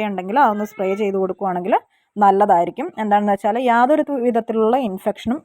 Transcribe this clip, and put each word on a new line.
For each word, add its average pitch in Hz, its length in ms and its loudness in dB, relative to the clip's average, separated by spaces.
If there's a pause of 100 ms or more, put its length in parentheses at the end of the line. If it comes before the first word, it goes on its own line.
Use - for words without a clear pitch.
ഉണ്ടെങ്കിൽ 196 360 -4
അതൊന്ന് 214 260 2
സ്പ്രേ 190 280 -6
ചെയ്ത് 196 240 -2
കൊടുക്കുകയാണെങ്കിൽ 190 580 -2 (400)
നല്ലതായിരിക്കും. 196 720 2 (120)
എന്താണെന്ന് 208 360 0
വെച്ചാൽ 208 260 -2
യാതൊരു 254 420 2
തു-, 285 200 -6
വിധത്തിലുള്ള 226 560 0
ഇൻഫെക്ഷനും 220 680 -6